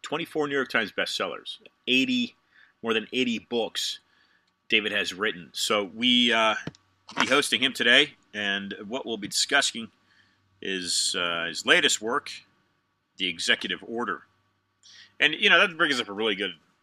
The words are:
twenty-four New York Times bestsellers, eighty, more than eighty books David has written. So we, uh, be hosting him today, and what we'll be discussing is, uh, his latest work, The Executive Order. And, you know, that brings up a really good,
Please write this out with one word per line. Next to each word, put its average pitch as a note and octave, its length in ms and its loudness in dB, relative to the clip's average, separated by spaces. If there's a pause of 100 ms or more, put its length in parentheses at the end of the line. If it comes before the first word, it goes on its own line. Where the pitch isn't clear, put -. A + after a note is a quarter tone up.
twenty-four D#3 460 -4
New C#3+ 80 -4
York C3 140 -2
Times A2 220 -2
bestsellers, - 680 -6 (260)
eighty, B2+ 500 2 (460)
more A2+ 140 0
than G#2+ 180 -4
eighty A#2+ 240 0
books - 640 -4 (720)
David G#2+ 220 4
has G2+ 220 -2
written. F2+ 400 -4
So G#2 300 0
we, A#2+ 500 2
uh, A2 220 4 (640)
be - 80 2
hosting B2+ 340 2
him B2+ 120 0
today, C3 420 4 (180)
and G2+ 400 -4 (140)
what B2 180 -8
we'll A2+ 120 -6
be G2+ 100 -8
discussing A#2 640 0 (720)
is, F#2 520 -2
uh, E2+ 320 -2
his D#2+ 160 -8
latest D3 380 2
work, B2 300 -4 (840)
The F#2 100 -2
Executive F2+ 600 0
Order. A2+ 360 -6 (960)
And, D3 160 4
you G#3+ 120 4
know, F3 120 8
that F#3 180 2
brings D3 240 2
up G2+ 80 -6
a - 20 -6
really G#2+ 220 0
good, F#2 220 -4 (280)